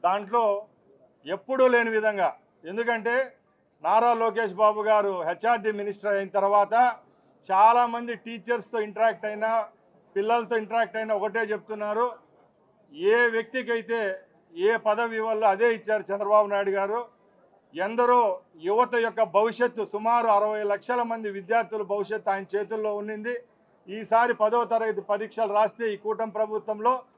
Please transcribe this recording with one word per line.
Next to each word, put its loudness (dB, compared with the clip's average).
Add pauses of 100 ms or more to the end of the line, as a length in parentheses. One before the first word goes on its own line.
దాంట్లో 0 (600)
ఎప్పుడూ 0
లేని 4
విధంగా, 0 (280)
ఎందుకంటే -2 (480)
నారా 4
లోకేష్ -2
బాబు 2
గారు 2
హెచ్ఆర్డీ -2
మినిస్టర్ -4
అయిన -2
తర్వాత 2 (520)
చాలామంది 4
టీచర్స్తో -6
ఇంటరాక్ట్ -2
అయినా, -2 (480)
పిల్లలతో 0
ఇంటరాక్ట్ -2
అయినా -2
ఒకటే -2
చెప్తున్నారు, -4 (680)
ఏ 2
వ్యక్తికైతే -4 (360)
ఏ 2
పదవి -2
ఇవ్వాలో 0
అదే 4
ఇచ్చారు -2 (100)
చంద్రబాబు 4
నాయుడు -2
గారు. -2 (720)
ఎందరో 2 (180)
యువత 0
యొక్క 0
భవిష్యత్తు, 0
సుమారు 0
అరవై 2
లక్షల -2
మంది -4
విద్యార్థుల -2
భవిష్యత్తు -4
ఆయన -2 (100)
చేతుల్లో -4
ఉండింది. -6 (540)
ఈసారి 2
పదో 2
తరగతి -2
పరీక్షలు -4
రాస్తే 0
ఈ -8
కూటమి -6
ప్రభుత్వంలో -2 (140)